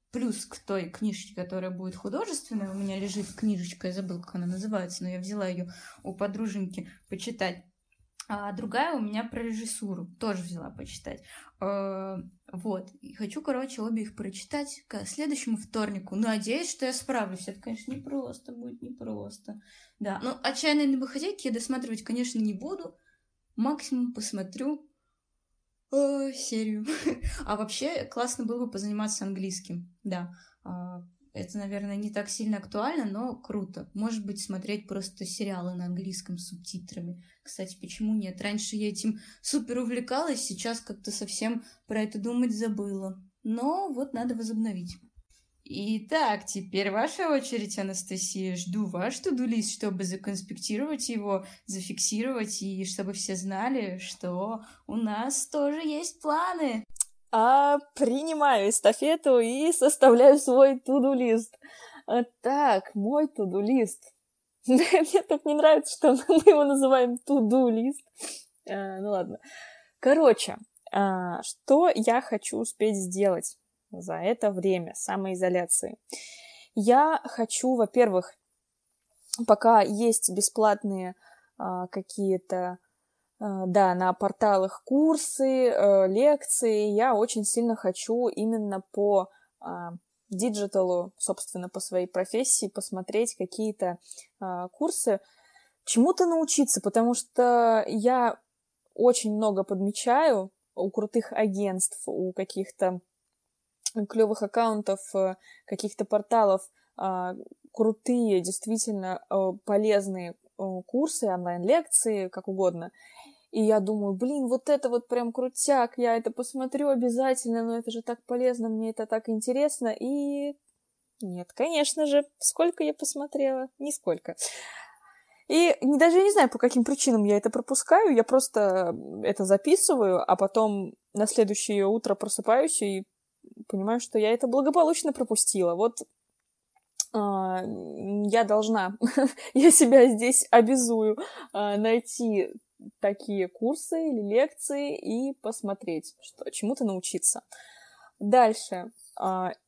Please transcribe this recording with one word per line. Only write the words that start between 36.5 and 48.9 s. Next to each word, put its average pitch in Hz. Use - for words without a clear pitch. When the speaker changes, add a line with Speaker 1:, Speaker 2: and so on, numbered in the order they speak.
Speaker 1:
Кстати, 185
почему 214
нет? 185
Раньше 214
я 208
этим 214
супер 240
увлекалась, 254
сейчас 226
как-то -
совсем 220
про 220
это 214
думать 233
забыла. 196
Но 285
вот 262
надо 240
возобновить. 220
Итак, 220
теперь 196
ваша 262
очередь, 240
Анастасия. 190
Жду 185
ваш 180